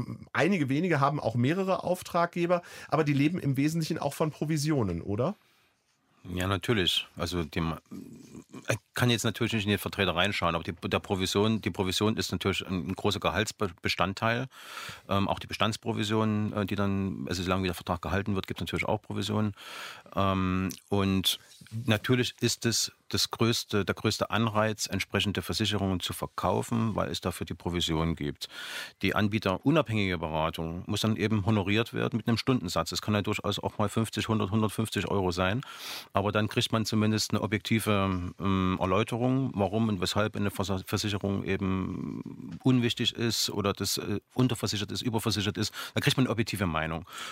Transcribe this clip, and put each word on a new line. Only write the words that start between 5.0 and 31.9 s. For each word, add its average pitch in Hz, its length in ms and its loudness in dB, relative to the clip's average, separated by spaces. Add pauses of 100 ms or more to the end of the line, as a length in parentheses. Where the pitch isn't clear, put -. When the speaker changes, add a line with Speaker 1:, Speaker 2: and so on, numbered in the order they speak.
Speaker 1:
oder? 117 360 -2 (960)
Speaker 2:
Ja, 90 140 0
natürlich. 98 580 2 (100)
Also 85 280 -2
die 73 160 -4
ma-, 80 180 -2 (920)
ich - 100 0 (160)
kann 123 160 2
jetzt 117 120 2
natürlich 113 300 0
nicht 110 100 0
in 104 80 0
den 101 80 4
Vertreter 90 380 0
reinschauen, 87 400 2
aber 82 80 -2
die, - 80 -4
der 101 260 -2
Provision, 101 640 2
die 98 100 -2
Provision 104 460 0
ist - 160 -2
natürlich 95 340 0
ein, 90 220 -2
ein 95 80 -2
großer 95 240 0
Gehaltsbestandteil. 101 1300 -2 (600)
Ähm, 98 200 2
auch - 100 0
die - 80 -12
Bestandsprovision, 107 1080 0
äh, 104 140 0
die 104 80 -2
dann, 98 540 0
also 90 160 -2
solange 92 180 2
wie 92 60 2
der 82 80 -2
Vertrag - 260 -4
gehalten 101 320 0
wird, 95 140 -2
gibt's - 120 -6
natürlich 85 260 -2
auch 107 160 0
Provisionen. 104 500 0 (640)
Ähm, 95 540 2 (180)
und 98 500 2 (320)
natürlich 117 720 2
ist - 260 0
es - 240 0 (180)
das - 220 0
größte, 110 540 2
der 104 100 0
größte - 360 0
Anreiz, 107 580 0
entsprechende 95 540 0
Versicherungen 95 580 0
zu - 120 -6
verkaufen, 113 840 0
weil 90 120 0
es - 120 -4
dafür - 260 -4
die - 80 -6
Provision 82 640 0
gibt. 73 320 -6 (520)
Die 95 140 0
anbieterunabhängige 104 1040 2
Beratung 82 680 -2
muss 104 160 -2
dann 110 120 2
eben 104 320 0
honoriert 107 480 2